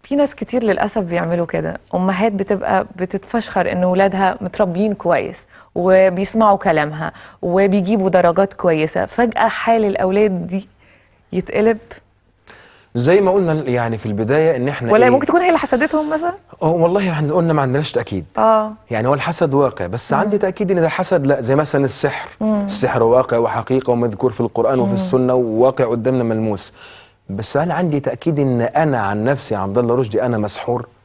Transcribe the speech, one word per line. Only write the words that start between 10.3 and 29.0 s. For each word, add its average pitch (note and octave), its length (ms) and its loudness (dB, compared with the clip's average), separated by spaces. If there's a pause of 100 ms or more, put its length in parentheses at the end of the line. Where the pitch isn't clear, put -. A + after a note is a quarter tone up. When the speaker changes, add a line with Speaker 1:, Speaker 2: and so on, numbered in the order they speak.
Speaker 1:
دي F#3+ 200 -6 (680)
يتقلب؟ G#3+ 440 0 (1160)
Speaker 2:
زي E3 260 4
ما F#3 100 2
قلنا F#3 220 2
يعني B2 440 -2
في G#2 80 -12
البداية C3 500 2
إن B2 120 -2
إحنا C#3 260 -4
Speaker 1:
ولا A#3 100 6
Speaker 2:
إيه؟ B3 80 6
Speaker 1:
ممكن C#4+ 140 2
تكون E4+ 160 2
هي F4+ 60 2
اللي E4 120 2
حسدتهم D4+ 500 -2
مثلًا؟ D#4+ 240 -4 (300)
Speaker 2:
أه، D#3+ 80 2
والله F3 400 2
إحنا D3+ 220 -2
قلنا E3+ 200 2
ما D3 80 2
عندناش C3+ 300 0
تأكيد. G2+ 340 -4 (120)
Speaker 1:
آه. A3 340 2 (200)
Speaker 2:
يعني E3 160 0
هو C#3 60 4
الحسد D3 400 0
واقع، B2 340 2
بس A#2 260 -4
Speaker 1:
مم. C#3 60 2
Speaker 2:
عندي G3+ 180 0
تأكيد G3 340 -2
إن F3+ 100 2
ده D#3+ 80 2
حسد، F3 360 0
لا، C3+ 160 2
زي B2+ 140 0
مثلًا C#3+ 300 0
السحر. - 440 -4 (120)
Speaker 1:
مم. G#3+ 240 0
Speaker 2:
السحر C3 380 -2
واقع A#2+ 340 2
وحقيقة A#2+ 540 -2
ومذكور A#2+ 400 -2
في A#2 100 -6
القرآن A#2+ 380 0
وفي G3 100 0
Speaker 1:
مم. F#3+ 40 -2
Speaker 2:
السنة C3 400 0
وواقع B2+ 520 2
قدامنا A#2+ 380 -2
ملموس. A2 500 -4 (560)
بس G#2+ 280 -6
هل E3 140 -2
عندي D3+ 280 -2
تأكيد C#3 400 -4
إن B2+ 220 0
أنا C#3+ 360 0
عن G#2 260 -2